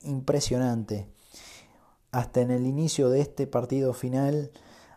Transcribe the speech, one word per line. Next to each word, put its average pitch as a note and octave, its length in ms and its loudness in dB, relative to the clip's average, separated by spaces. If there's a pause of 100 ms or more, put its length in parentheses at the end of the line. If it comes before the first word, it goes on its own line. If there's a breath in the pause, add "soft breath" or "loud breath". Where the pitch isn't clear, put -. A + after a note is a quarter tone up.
impresionante. B2+ 1080 -2 (1040 loud breath)
Hasta B2 300 0
en B2 80 0
el B2+ 160 0
inicio C#3+ 420 2
de C3+ 140 4
este C#3 240 -2
partido C3 480 0
final C#3 560 -2 (460 loud breath)